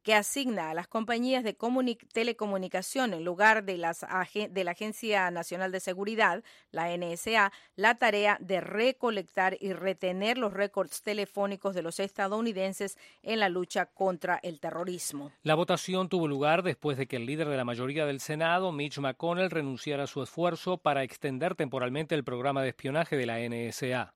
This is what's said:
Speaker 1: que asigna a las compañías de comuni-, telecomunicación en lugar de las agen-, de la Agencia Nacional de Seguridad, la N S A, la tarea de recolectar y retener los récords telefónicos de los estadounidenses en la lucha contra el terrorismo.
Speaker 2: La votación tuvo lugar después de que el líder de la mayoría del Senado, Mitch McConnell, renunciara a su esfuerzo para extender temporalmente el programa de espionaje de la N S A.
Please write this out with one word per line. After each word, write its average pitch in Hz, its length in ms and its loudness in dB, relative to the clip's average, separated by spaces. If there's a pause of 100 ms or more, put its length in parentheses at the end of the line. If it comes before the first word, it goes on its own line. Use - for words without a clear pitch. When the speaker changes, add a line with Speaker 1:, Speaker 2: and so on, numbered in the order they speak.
Speaker 1:
que 214 140 4
asigna 208 560 2
a - 20 -4
las 175 140 -4
compañías 240 560 0
de 214 120 -2
comuni-, 247 440 0 (120)
telecomunicación 208 1000 -2
en 165 100 -6
lugar 208 400 6
de 190 140 -4
las 170 240 -2
agen-, 185 500 -2
de 185 120 0
la 175 80 0
Agencia 208 580 0
Nacional 175 420 -4
de 185 80 -4
Seguridad, 196 640 2 (280)
la 170 240 -2
N 175 180 -4
S 220 240 0
A, 196 140 6 (240)
la 220 200 6
tarea 208 440 4
de 180 220 0
recolectar 208 1000 0
y 190 140 -2
retener 185 680 0
los 208 140 0
récords 196 500 0
telefónicos 202 720 -2
de 170 80 -2
los 170 160 -6
estadounidenses 196 960 -2 (240)
en 220 200 -2
la 196 80 4
lucha 180 360 -2
contra 180 560 -2
el 170 180 -8
terrorismo. 165 720 -6 (120)
Speaker 2:
La 156 100 4
votación 180 560 2
tuvo 170 180 2
lugar 147 360 4
después 151 340 -2
de 135 80 -2
que 127 120 -6
el 117 100 -4
líder 151 220 -2
de 139 80 0
la 127 80 0
mayoría 131 420 -2
del 135 140 -4
Senado, 165 500 0
Mitch 147 260 -6
McConnell, 143 380 -2 (140)
renunciara 143 540 -2
a 131 40 -4
su 135 160 -6
esfuerzo 170 540 -2
para 139 260 2
extender 139 520 -4
temporalmente 139 600 -2
el 143 80 0
programa 135 400 -2
de 127 60 0
espionaje 147 480 -2
de 127 80 0
la 117 160 -2
N 117 260 -4
S 123 260 -4
A. 120 220 -4